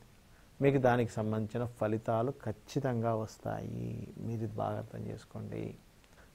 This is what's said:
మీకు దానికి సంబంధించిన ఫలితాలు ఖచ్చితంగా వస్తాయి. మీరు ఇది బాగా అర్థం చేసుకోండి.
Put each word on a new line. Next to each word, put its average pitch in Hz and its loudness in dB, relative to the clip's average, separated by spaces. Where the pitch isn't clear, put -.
మీకు 139 6
దానికి 120 6
సంబంధించిన 110 0
ఫలితాలు 113 2
ఖచ్చితంగా 117 0
వస్తాయి. 110 -4
మీరు 110 -4
ఇది 107 -6
బాగా 107 -2
అర్థం 110 -8
చేసుకోండి. 110 -8